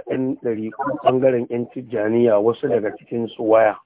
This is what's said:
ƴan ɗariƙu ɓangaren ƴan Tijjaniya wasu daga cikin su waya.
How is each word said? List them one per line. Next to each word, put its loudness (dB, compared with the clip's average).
ƴan -4
ɗariƙu -6
ɓangaren 2
ƴan -6
Tijjaniya 0
wasu 0
daga -2
cikin -8
su -10
waya. 4